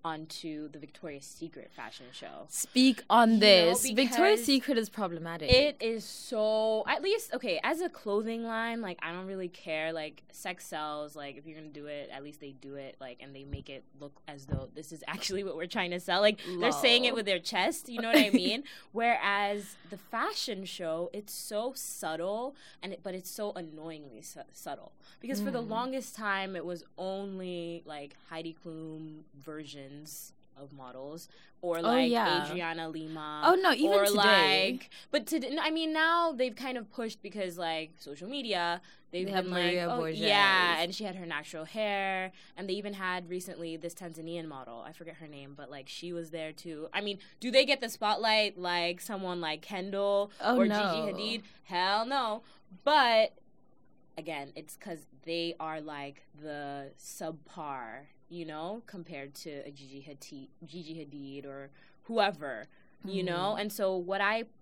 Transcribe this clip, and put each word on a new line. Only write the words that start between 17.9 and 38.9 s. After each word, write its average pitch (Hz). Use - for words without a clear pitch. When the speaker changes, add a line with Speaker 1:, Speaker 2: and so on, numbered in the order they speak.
Speaker 1:
know 226
what 285
I 214
Speaker 2:
<laughs> 208
Speaker 1:
mean? 214
Whereas 202
the 190
fashion 233
show, 165
it's 208
so -
subtle, 196
and 190
it, -
but 185
it's 185
so 208
annoyingly 156
su-, 160
subtle. -
Because 233
for -
the 240
Speaker 2:
Mm. 214
Speaker 1:
longest 254
time, 196
it 165
was 175
only, 185
like, 147
Heidi 165
Klum 156
versions 143
of 139
models, 135
or, 170
Speaker 2:
Oh, -
Speaker 1:
like, 240
Speaker 2:
yeah. 185
Speaker 1:
Adriana 165
Lima, 156
Speaker 2:
Oh, 349
no, 381
even 226
Speaker 1:
or, 202
Speaker 2:
today. 196
Speaker 1:
like, -
but 269
today, 277
I 302
mean, 320
now 330
they've 254
kind 254
of 226
pushed 226
because, 185
like, 160
social 147
media, 185